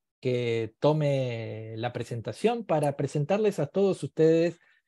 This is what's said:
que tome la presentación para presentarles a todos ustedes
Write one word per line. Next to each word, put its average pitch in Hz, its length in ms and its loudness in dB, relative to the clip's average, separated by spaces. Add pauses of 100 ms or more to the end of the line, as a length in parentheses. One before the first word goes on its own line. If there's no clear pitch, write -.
(200)
que 117 580 -2
tome 123 960 0
la 117 160 -4
presentación 123 720 -4
para 147 320 0
presentarles 190 600 0
a 143 80 -2
todos 190 380 0
ustedes 165 560 2 (280)